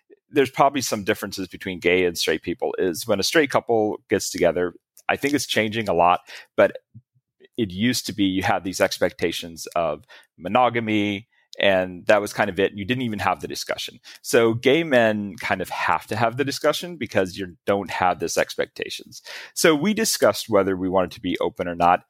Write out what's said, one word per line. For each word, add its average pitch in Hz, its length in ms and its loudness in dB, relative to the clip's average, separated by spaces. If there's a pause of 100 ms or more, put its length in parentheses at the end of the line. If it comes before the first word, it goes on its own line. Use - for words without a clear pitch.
(300)
there's 131 200 2
probably 143 300 4
some 110 240 -4
differences 98 420 -4
between 90 320 -10
gay 90 280 4
and 85 100 -2
straight - 260 -2
people 76 360 -4
is 90 280 -2
when 101 140 0
a - 20 0
straight 143 280 2
couple 110 580 0
gets - 220 0
together, 87 420 0 (360)
I 98 80 0
think 143 180 -2
it's 139 120 -2
changing 110 420 -2
a 92 60 0
lot, 87 260 4 (360)
but 101 220 4 (760)
it 110 140 -2
used 113 360 -2
to 98 60 -8
be 101 120 0
you 92 180 0
had 95 220 -2
these 92 160 -6
expectations 87 840 -2 (100)
of 78 280 -2 (320)
monogamy, 107 920 0 (300)
and 92 480 2
that 107 140 6
was 104 120 -6
kind 107 180 0
of 85 80 -4
it. 95 160 2
You 101 100 -6
didn't 127 200 -2
even 107 160 -6
have 95 200 0
the - 80 -10
discussion. - 520 -8 (220)
So 117 320 4
gay 131 280 4
men 110 540 2
kind 95 260 -4
of - 80 -8
have - 380 -2
to 110 80 -4
have 117 200 0
the 135 80 -2
discussion 151 520 -4
because 98 420 -2
you 90 260 -10
don't 101 260 -2
have 90 280 0
this 82 180 -4
expectations. - 840 -6 (320)
So 165 200 4
we 175 200 2
discussed 196 560 0
whether 98 260 4
we 92 120 -2
wanted 90 240 0
to - 80 -18
be 90 180 -4
open 90 300 -4
or 87 80 -6
not, 87 340 4